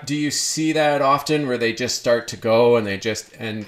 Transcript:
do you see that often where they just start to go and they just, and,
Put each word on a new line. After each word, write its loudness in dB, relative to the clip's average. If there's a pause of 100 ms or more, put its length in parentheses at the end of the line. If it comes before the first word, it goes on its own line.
do -4
you -2
see -2
that 2
often 0
where -2
they 0
just -4
start 2
to -10
go 4
and 0
they -4
just, -6
and, -8